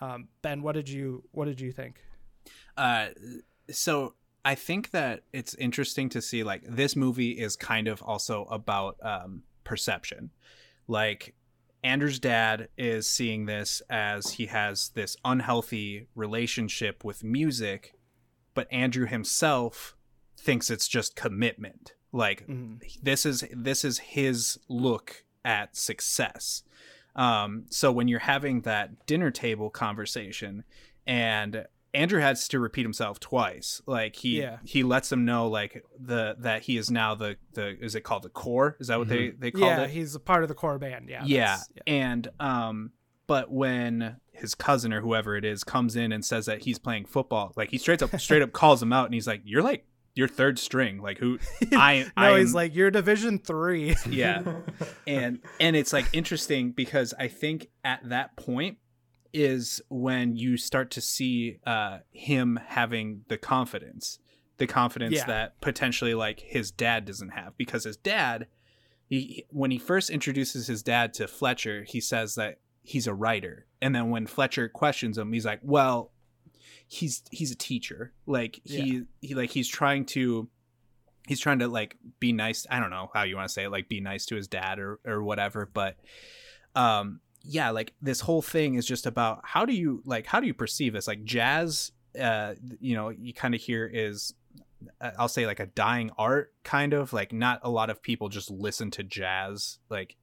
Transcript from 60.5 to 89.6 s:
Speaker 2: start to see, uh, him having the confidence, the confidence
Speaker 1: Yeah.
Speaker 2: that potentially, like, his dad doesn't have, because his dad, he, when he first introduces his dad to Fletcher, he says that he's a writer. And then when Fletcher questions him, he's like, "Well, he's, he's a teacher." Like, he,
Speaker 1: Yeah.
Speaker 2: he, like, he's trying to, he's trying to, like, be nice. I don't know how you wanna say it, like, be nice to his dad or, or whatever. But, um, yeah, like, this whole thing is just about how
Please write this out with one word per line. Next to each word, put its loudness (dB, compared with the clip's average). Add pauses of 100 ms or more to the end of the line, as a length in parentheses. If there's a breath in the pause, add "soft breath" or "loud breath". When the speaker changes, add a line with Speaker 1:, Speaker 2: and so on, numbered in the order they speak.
Speaker 2:
start 0
to -6
see, -2
uh, -2 (120)
him 2 (100)
having -2
the -2
confidence, -4 (360 soft breath)
the 0
confidence 2
Speaker 1:
Yeah. 2
Speaker 2:
that -2
potentially, 0
like, -2
his -4
dad 2
doesn't -12
have, -12
because -4
his -8
dad, -2 (580 soft breath)
he, -4
when 0
he 0
first 0
introduces -2
his -4
dad 2
to -4
Fletcher, -2
he -6
says -2
that -6 (240)
he's -2
a -2
writer. -2 (160)
And 2
then 2
when 0
Fletcher 0
questions 0
him, -4
he's -2
like, -2
"Well, 4 (760 loud breath)
he's, -6
he's -6
a -10
teacher." -8 (120)
Like, -2
he, -8
Speaker 1:
Yeah. 0 (220)
Speaker 2:
he, -8
like, -2
he's 0
trying 2
to, 0 (800)
he's -2
trying 4
to, 2
like, -4 (220)
be 2
nice. -2
I 0
don't 0
know -8
how 2
you -2
wanna -4
say -4
it, -6
like, -6
be -4
nice -6
to -6
his -6
dad -4
or, -8
or -2
whatever. -2
But, -2 (800 loud breath)
um, 2 (240)
yeah, 0
like, -4
this -2
whole 2
thing 0
is 0
just -4
about 0
how 2